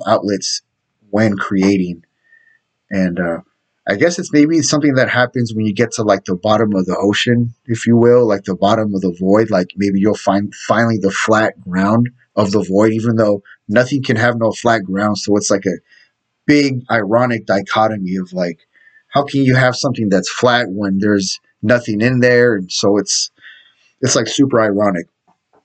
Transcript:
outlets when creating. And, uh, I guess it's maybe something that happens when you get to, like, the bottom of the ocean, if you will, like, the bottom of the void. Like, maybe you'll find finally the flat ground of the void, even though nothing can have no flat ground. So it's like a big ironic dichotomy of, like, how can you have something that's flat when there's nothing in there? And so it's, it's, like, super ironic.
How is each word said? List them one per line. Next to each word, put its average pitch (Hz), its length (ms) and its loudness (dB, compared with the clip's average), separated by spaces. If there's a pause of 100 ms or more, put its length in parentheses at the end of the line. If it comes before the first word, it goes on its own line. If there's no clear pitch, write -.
outlets 101 560 -2 (480)
when 104 260 0
creating. 95 680 0 (840)
And, 180 280 -2
uh, 85 220 -4 (480)
I 101 80 0
guess 170 240 0
it's - 120 -8
maybe 147 300 4
something 143 320 0
that 123 140 2
happens 120 440 -2
when 110 140 -2
you 104 80 -2
get 113 180 0
to, 117 120 -4
like, 98 200 0
the 92 120 -4
bottom 107 380 0
of 92 120 0
the 92 100 -2
ocean, 117 560 0 (140)
if 117 200 -6
you 117 100 4
will, 120 320 6
like, 98 160 -2
the 95 100 -4
bottom 104 400 0
of 92 60 -2
the 90 180 -2
void. 104 320 2
Like, 90 260 0
maybe 98 220 0
you'll 101 160 2
find 101 400 -2
finally 113 440 0
the 95 120 0
flat 107 580 0
ground 107 420 0 (260)
of 101 160 0
the 104 100 0
void, 101 300 2
even 113 240 -2
though 104 260 0 (260)
nothing 127 340 0
can 131 140 -2
have 117 220 0
no 110 140 0
flat 113 320 0
ground. 98 340 -2
So 104 180 0
it's 98 140 -2
like 98 160 -2
a 92 120 -4 (680)
big 139 440 2
ironic 117 560 0
dichotomy 101 720 -2
of, 92 160 -8
like, 87 280 -6 (480)
how 143 160 0
can 139 180 -2
you 127 120 4
have 127 220 2
something 117 320 -4
that's 95 220 0
flat 120 400 0
when 98 280 -4
there's 101 400 0 (220)
nothing 113 400 0
in 123 200 2
there? 123 340 4
And 92 180 -6
so 104 260 2
it's, - 320 -4 (680)
it's, 131 160 0
like, 117 120 -2
super 131 320 2
ironic. 101 460 0 (580)